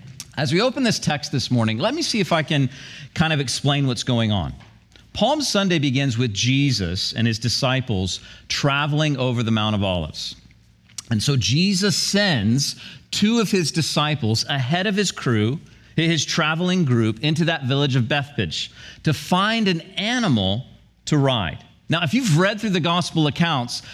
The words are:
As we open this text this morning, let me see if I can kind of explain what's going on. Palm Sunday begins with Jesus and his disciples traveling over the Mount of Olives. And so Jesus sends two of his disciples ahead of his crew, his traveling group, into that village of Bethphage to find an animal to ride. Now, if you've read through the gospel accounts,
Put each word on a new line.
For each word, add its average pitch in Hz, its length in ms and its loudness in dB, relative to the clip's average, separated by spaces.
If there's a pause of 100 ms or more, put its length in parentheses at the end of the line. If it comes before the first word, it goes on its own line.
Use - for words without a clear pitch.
(380)
As 135 140 -2
we 175 100 2
open 262 220 0
this 220 160 0
text - 320 -4
this 131 180 -2
morning, 113 280 2
let 160 160 0
me 339 60 -4
see 233 200 -2
if 180 120 -2
I 160 120 4
can 139 260 0 (420)
kind 160 200 0
of 143 80 0
explain 139 480 0
what's 120 160 -4
going 113 260 2
on. 85 240 -2 (580)
Palm 285 300 2
Sunday 190 380 0
begins 139 360 0
with 123 160 0
Jesus 110 800 0
and 113 140 0
his 113 140 -2
disciples 120 800 -2 (280)
traveling 147 680 0
over 123 260 0
the 110 80 -2
Mount 107 240 2
of 101 80 0
Olives. 90 540 -4 (720)
And 110 100 0
so 143 160 0
Jesus 175 600 2
sends 135 800 0 (340)
two 226 300 2
of 196 100 0
his 180 220 0
disciples 147 720 0
ahead 147 420 -2
of 208 80 0
his 196 160 0
crew, 120 480 0 (380)
his 165 280 2
traveling 175 600 0
group, 117 400 2
into 151 220 2
that 151 180 -2
village 139 320 2
of 120 100 2
Bethphage 127 640 -4 (320)
to 156 120 0
find 208 520 0
an 175 140 2 (160)
animal 156 720 0 (400)
to 156 100 2
ride. 127 480 0 (240)
Now, 165 140 -2
if 160 100 -2
you've 220 240 4
read 202 240 2
through 220 100 -2
the 180 100 2
gospel 170 460 0
accounts, 143 540 -2 (140)